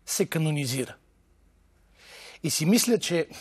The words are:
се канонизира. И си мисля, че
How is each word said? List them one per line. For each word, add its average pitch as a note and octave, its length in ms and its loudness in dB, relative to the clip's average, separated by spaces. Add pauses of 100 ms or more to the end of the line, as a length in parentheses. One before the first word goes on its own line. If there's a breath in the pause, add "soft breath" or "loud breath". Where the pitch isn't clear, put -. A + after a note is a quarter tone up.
се - 200 0
канонизира. C#3+ 680 -2 (1500 loud breath)
И D#3+ 60 -2
си D3+ 160 -2
мисля, A3+ 340 4
че E3 280 -2 (140)